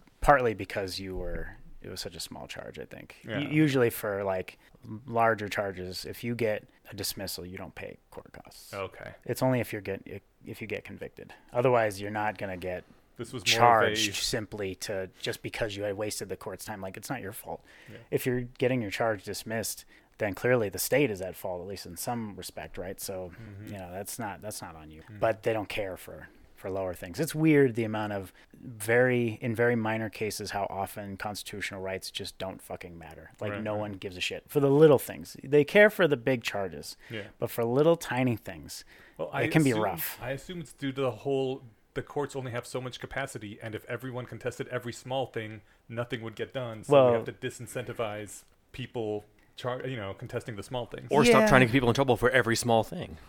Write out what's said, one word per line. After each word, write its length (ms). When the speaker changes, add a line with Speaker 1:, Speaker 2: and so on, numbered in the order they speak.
Speaker 1:
partly 320
because 440
you 200
were, 400
it 80
was 100
such 160
a 60
small 260
charge, 320
I 60
think. 380
U-, 80
Speaker 2:
Yeah. 80
Speaker 1:
usually 500
for, 340
like, 340
larger 420
charges, 560
if 180
you 120
get 280
a 40
dismissal, 480
you 140
don't 160
pay 240
court 200
costs. 400
Speaker 2:
Okay. 380
Speaker 1:
It's 160
only 180
if 140
you're 80
get, 220
if 160
you 60
get 160
convicted. 500
Otherwise, 480
you're 120
not 260
gonna 200
get 260
Speaker 2:
This 160
was 80
more 160
Speaker 1:
charged 520
Speaker 2:
of 40
a 40
Speaker 1:
simply 580
to, 340
just 220
because 340
you 60
had 160
wasted 320
the 60
court's 280
time. 180
Like, 160
it's 120
not 120
your 100
fault. 320
Speaker 2:
Yeah. 80
Speaker 1:
If 160
you're 140
getting 240
your 80
charge 320
dismissed, 600
then 160
clearly 340
the 80
state 320
is 120
at 140
fault, 260
at 60
least 200
in 100
some 380
respect, 420
right? 240
So, 320
Speaker 2:
Mm-hmm. 400
Speaker 1:
you 60
know, 120
that's 280
not, 240
that's 180
not 140
on 160
you. 100
Speaker 2:
Mm-hmm. 180
Speaker 1:
But 220
they 120
don't 160
care 280
for 300
for 60
lower 240
things. 240
It's 160
weird 400
the 80
amount 300
of 200
very, 800
in 140
very 220
minor 340
cases, 400
how 180
often 480
constitutional 680
rights 280
just 300
don't 200
fucking 380
matter. 320
Like, 120
Speaker 2:
Right, 100
Speaker 1:
no 120
Speaker 2:
right. 80
Speaker 1:
one 120
gives 240
a 40
shit 260
for 120
the 120
little 260
things. 460
They 200
care 280
for 160
the 100
big 260
charges, 540
Speaker 2:
Yeah. 160
Speaker 1:
but 140
for 120
little 320
tiny 400
things, 480
Speaker 2:
Well, 120
I 120
Speaker 1:
it 80
can 120
be 80
Speaker 2:
assume, 120
Speaker 1:
rough. 360
Speaker 2:
I 120
assume 280
it's 140
due 180
to 100
the 100
whole, 500
the 80
courts 340
only 160
have 140
so 160
much 180
capacity, 640
and 140
if 100
everyone 400
contested 440
every 240
small 340
thing, 340
nothing 360
would 120
get 160
done. 320
So 100
we 60
Speaker 1:
Well 140
Speaker 2:
have 120
to 80
disincentivize 1080
people 540
char-, 320
you 80
know, 180
contesting 440
the 60
small 220
things. 240
Speaker 3:
Or 140
stop 200
Speaker 1:
Yeah. 40
Speaker 3:
trying 140
to 60
get 40
people 160
in 80
trouble 220
for 120
every 280
small 260
thing. 340